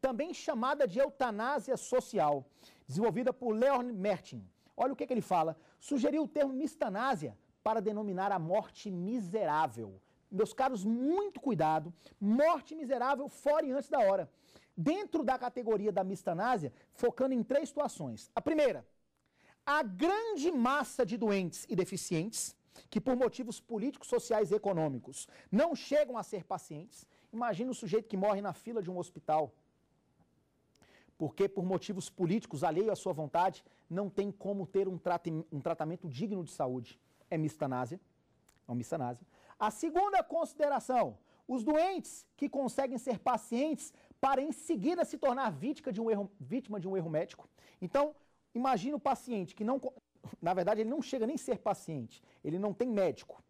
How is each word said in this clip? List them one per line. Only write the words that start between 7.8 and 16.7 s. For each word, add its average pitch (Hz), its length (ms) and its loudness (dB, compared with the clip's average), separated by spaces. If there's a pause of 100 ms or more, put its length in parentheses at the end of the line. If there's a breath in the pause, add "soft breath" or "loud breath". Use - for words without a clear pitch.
denominar 202 500 -2
a 190 80 2
morte 180 520 -2
miserável. 170 1080 -2 (300 soft breath)
Meus 202 220 0
caros, 262 320 0
muito 285 560 0
cuidado. 160 520 0 (280 loud breath)
Morte 285 540 4
miserável 262 540 0
fora 302 360 2
e 262 80 -2
antes 269 160 -4
da 294 120 2
hora. 196 300 4 (460 soft breath)
Dentro 320 480 0
da 254 140 2
categoria 220 520 0
da 190 140 2
mistanásia, 185 680 -2 (200 soft breath)